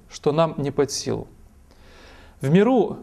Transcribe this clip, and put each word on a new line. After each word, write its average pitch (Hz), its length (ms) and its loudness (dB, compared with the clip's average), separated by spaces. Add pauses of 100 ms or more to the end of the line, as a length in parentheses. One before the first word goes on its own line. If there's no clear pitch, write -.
(100)
что - 220 -2
нам 156 260 0
не 143 120 -4
под 139 200 -2
силу. - 380 -8 (1120)
В 131 80 -2
миру 208 520 4